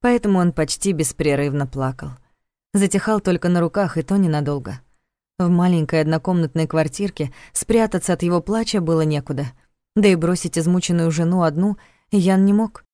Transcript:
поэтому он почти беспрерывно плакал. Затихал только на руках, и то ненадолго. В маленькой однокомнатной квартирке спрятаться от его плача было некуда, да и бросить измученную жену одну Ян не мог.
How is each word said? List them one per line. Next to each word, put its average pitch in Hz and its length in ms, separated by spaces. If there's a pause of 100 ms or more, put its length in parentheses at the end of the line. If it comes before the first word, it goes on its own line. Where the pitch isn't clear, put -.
поэтому 233 380
он 175 120
почти 165 400
беспрерывно 147 720
плакал. 131 440 (640)
Затихал 202 460
только 180 280
на 175 120
руках, 170 360
и 160 60
то 196 140
ненадолго. 147 640 (580)
В 175 100
маленькой 175 540
однокомнатной 160 640
квартирке 156 680 (200)
спрятаться 214 600
от 165 100
его 175 200
плача 220 380
было 160 220
некуда, 143 500 (440)
да 208 120
и 185 60
бросить 170 440
измученную 170 520
жену 170 320
одну 175 360 (320)
Ян 190 340
не 202 80
мог. 214 420